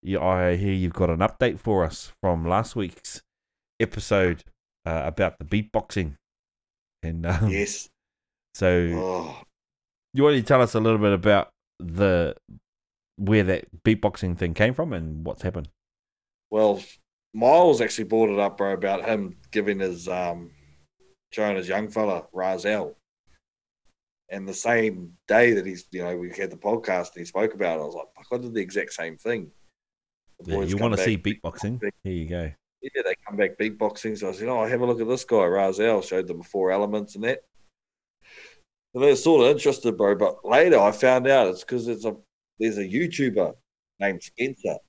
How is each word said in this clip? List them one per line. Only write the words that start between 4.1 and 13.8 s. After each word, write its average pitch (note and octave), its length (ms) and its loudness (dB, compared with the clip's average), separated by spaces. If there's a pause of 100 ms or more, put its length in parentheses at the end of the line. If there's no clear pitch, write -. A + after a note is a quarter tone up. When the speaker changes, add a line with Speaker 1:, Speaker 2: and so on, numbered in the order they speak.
Speaker 1:
uh, D#2+ 200 -4
about E2 340 -2
the - 60 -12
beatboxing. G2+ 680 -4 (880)
And, E2 220 -6
um, F2 240 2
Speaker 2:
Yes. G2 400 -4 (640)
Speaker 1:
so F2+ 420 2
Speaker 2:
Oh. F2+ 460 -6 (720)
Speaker 1:
you C3+ 100 2
want D3 140 6
to A#2 60 0
tell C3 180 6
us A#2 140 2
a A2+ 40 2
little A2 200 4
bit G#2 140 4
about G2 360 2 (300)
the, F2 560 0 (840)
where G2 260 4
that - 400 -2